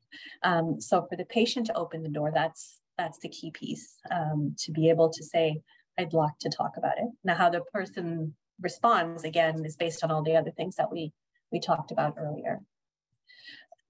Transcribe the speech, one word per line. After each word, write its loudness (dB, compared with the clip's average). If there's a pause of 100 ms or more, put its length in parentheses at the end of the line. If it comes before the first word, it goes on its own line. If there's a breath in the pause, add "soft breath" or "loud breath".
(420 loud breath)
Um, 2
so 2
for -4
the -4
patient 0
to -4
open -4
the -6
door, -2
that's, -2 (180)
that's -4
the -10
key -12
piece, -10 (160)
um, 0
to -6
be 6
able 8
to -4
say, 2 (340 soft breath)
"I'd -4
like 2
to -2
talk -4
about -2
it." -2 (140)
Now, 0
how 6
the 2 (120)
person -4 (260)
responds, 2
again, 2
is -8
based -2
on 2
all 2
the 4
other 2
things -6
that 2
we, -6 (400)
we 0
talked -2
about 0
earlier. -6 (1300 loud breath)